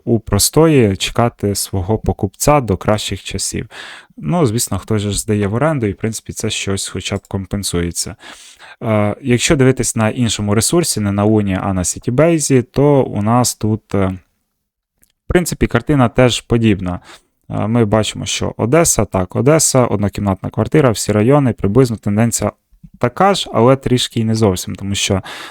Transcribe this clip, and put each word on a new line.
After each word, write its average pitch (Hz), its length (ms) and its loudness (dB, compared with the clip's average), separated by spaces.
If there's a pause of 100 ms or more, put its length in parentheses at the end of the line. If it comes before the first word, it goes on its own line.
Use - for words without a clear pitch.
у 117 160 0
простої, 123 760 2
чекати 107 580 -2
свого 98 440 -4
покупця 139 640 0
до 104 160 -2
кращих - 460 -2
часів. - 480 -8 (460)
Ну, 160 300 0
звісно, 104 320 -2
хтось 104 240 -2
же 104 80 -2
ж 98 100 -4
здає 104 260 0
в 98 80 -2
оренду, 135 320 0
і, 98 60 0
в - 40 -8
принципі, - 360 -8
це - 180 -6
щось - 380 -4
хоча - 280 -6
б 95 120 -4
компенсується. 90 880 -4 (640)
А, 107 420 0
якщо 123 340 2
дивитись 127 400 2
на 110 140 0
іншому 107 440 -2
ресурсі, 160 460 0
не 101 120 0
на 101 120 0
Уні, 104 380 2
а 98 100 -2
на 92 120 0
Сітібейзі, 143 800 0
то 139 400 2
у 101 200 -4
нас 117 320 2
тут, 107 400 -4
е, 98 120 2 (920)
в - 300 -20
принципі, 175 380 0
картина 127 420 2
теж 123 320 2
подібна. 95 600 0 (500)
Е, 104 160 -4
ми 117 180 2
бачимо, 104 420 0
що - 300 -4
Одеса, 123 480 2
так, - 320 -4
Одеса, 131 480 2
однокімнатна 101 640 -2
квартира, 143 400 2
всі - 220 -2
райони, 120 400 2
приблизно 110 440 2
тенденція 104 560 0 (460)
така 190 360 2
ж, - 180 -6
але 120 240 4
трішки 120 440 -2
й 110 40 0
не 110 100 0
зовсім, 98 400 0
тому 98 200 -6
що 98 280 -2 (280)